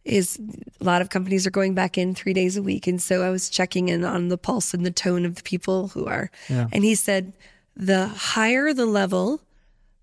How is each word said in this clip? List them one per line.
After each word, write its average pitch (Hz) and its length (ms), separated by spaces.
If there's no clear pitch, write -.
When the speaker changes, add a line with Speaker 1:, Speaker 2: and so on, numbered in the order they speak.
Speaker 1:
is 202 340
a - 40
lot 175 160
of 180 100
companies 190 360
are 185 40
going 190 240
back 185 220
in 185 180
three 190 200
days 185 220
a 202 60
week. 196 240
And 180 140
so 185 220
I 185 80
was 185 180
checking 180 400
in 170 160
on 175 240
the 180 80
pulse - 380
and 175 100
the 180 60
tone 175 340
of 175 120
the - 60
people 190 460
who - 180
are. - 240
Speaker 2:
Yeah. 123 220
Speaker 1:
And - 120
he - 100
said, 190 380
"The 190 320
higher 233 640
the 254 100
level, 196 560